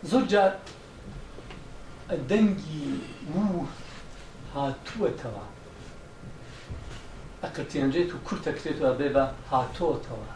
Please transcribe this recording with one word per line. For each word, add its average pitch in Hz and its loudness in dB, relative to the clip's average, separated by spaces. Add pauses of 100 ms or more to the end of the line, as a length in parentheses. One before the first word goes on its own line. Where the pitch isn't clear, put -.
(120)
زۆر 233 8
جار 196 8 (1800)
دەنگی 170 4 (460)
وو 180 2 (880)
هاتووەتەوە. 135 -2 (2000)
ئەقرتێنرێت 143 2
و - -6 (100)
کورت - -2
ئەکرێتەوە 143 2
بێ 143 4
بە 135 8 (260)
هاتۆتەوە. 147 0